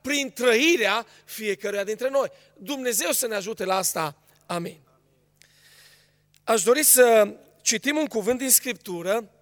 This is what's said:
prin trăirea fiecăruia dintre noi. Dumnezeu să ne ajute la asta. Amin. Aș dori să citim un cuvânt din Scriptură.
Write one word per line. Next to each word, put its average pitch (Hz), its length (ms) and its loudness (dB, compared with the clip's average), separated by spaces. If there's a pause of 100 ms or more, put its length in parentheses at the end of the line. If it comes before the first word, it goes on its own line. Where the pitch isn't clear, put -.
prin 277 320 -4
trăirea 240 720 0 (180)
fiecăruia 202 600 -6
dintre 214 240 -6
noi. 269 220 0 (240)
Dumnezeu 254 580 -4
să 262 140 -2
ne 220 80 -6
ajute 202 300 -8
la 190 120 0
asta. 165 400 -4 (300)
Amin. 170 340 -8 (1600)
Aș 220 180 2
dori 247 200 4
să 233 520 6 (280)
citim 262 340 -2
un 302 100 0
cuvânt 226 320 -2
din 262 120 -4
Scriptură. 196 800 -2 (120)